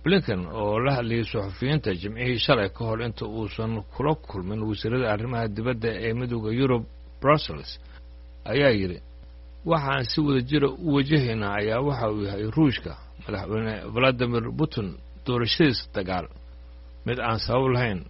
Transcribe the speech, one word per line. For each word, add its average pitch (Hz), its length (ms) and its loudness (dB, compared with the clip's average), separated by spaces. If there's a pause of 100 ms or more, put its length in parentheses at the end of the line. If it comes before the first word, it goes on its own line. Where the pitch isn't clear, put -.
Blinken 143 420 2 (100)
oo 104 260 0
la 127 160 2
hadlayay 117 300 0
suxufiyiinta 110 720 -2
Jimcihii 113 420 -2
shalay 107 300 4
ka - 160 -8
hor 113 160 -2
inta 117 240 -4
uusan 110 480 -4 (160)
kula 143 280 0
kulmin 101 460 -6
wasiirada 110 500 0
arrimaha 117 360 -2
dibadda 113 480 -2
ee 113 160 -2
midowga 117 400 -2
Yurub, 123 320 2 (320)
Brussels, 131 540 2 (720)
ayaa 139 280 4
yidhi, 95 280 2 (640)
"Waxaan 139 420 2
si - 160 -2
wada 143 200 4
jira 139 280 4
u 175 240 -2
wajahaynaa 127 640 4
ayaa 110 240 2
waxa 135 280 0
uu 107 160 0
yahay 98 240 -2
Ruushka, 117 440 4 (260)
madaxweyne 107 560 -2 (180)
Vladimir 120 520 2 (120)
Putin, 127 320 0 (320)
doorashadiisa 123 720 2
dagaal, 92 340 -2 (760)
mid 123 180 -2
aan 113 180 0
sabab 131 300 2
lahayn 120 420 2